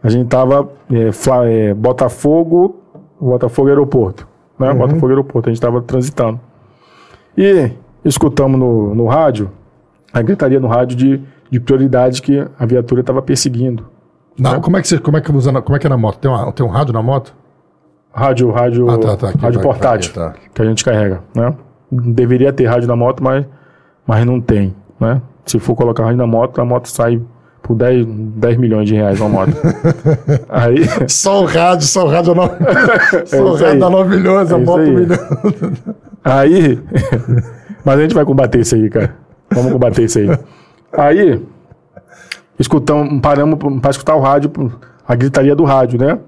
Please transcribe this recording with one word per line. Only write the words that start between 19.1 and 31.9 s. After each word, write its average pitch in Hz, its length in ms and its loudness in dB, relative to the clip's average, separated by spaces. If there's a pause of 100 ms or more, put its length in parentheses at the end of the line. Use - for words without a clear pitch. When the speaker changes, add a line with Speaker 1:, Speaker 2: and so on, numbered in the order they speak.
Speaker 2:
tá, 98 140 -6
aqui, - 80 -4
Speaker 1:
rádio 101 220 0
Speaker 2:
tá, 143 60 -2
Speaker 1:
portátil, 117 460 -2
Speaker 2:
tá 82 160 -8
aqui, - 120 -16
tá. - 140 -20
Speaker 1:
que - 80 -6
a - 40 2
gente 110 180 -2
carrega, 104 380 0 (120)
né? 117 200 -2 (360)
Deveria 123 600 0
ter 135 140 0
rádio 120 200 0
na 120 100 0
moto, 127 260 0
mas, 135 240 -2 (600)
mas 113 200 2
não 123 140 0
tem, 104 340 -2 (260)
né? 120 220 0 (240)
Se 117 120 -4
for 117 160 -2
colocar 117 300 0
rádio 120 140 0
na 123 80 0
moto, 120 340 0
a 123 40 0
moto 120 220 -2
sai 117 340 -2 (420)
por 120 120 -2
dez, 120 320 2
dez 110 520 -4
milhões 110 300 0
de 107 60 0
reais 104 260 0
uma 107 80 0
moto. 95 240 0 (520)
Speaker 2:
<laughs> 151 460 -2
Speaker 1:
Aí 123 340 2 (240)
Speaker 2:
Só 196 340 0
o 170 40 2
rádio, 165 400 0
só 185 180 0